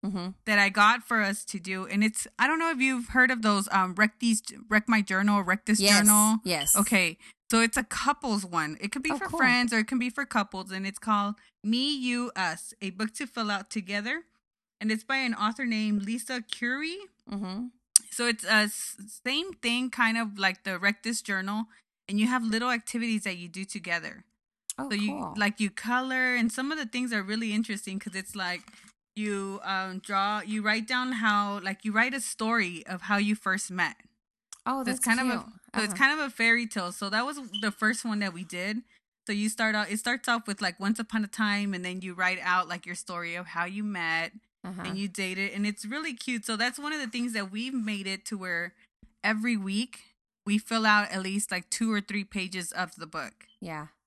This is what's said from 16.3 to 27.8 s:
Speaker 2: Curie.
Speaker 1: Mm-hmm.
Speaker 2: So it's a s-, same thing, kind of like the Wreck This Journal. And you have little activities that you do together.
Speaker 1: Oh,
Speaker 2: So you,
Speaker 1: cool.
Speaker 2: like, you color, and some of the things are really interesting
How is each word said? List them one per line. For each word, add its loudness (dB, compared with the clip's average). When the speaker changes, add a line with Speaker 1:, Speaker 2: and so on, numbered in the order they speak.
Speaker 2:
Curie. -4
Speaker 1:
Mm-hmm. -6
Speaker 2:
So -2
it's 0
a 6
s-, -10
same -2
thing, -2
kind 2
of -2
like 0
the -4
Wreck 0
This -2
Journal. -4
And 2
you 6
have 2
little 0
activities -2
that -4
you -12
do -8
together. -6
Speaker 1:
Oh, -6
Speaker 2:
So 0
you, 0
Speaker 1:
cool. -6
Speaker 2:
like, 0
you 2
color, 0
and 2
some -4
of -2
the -6
things -4
are 0
really -2
interesting -2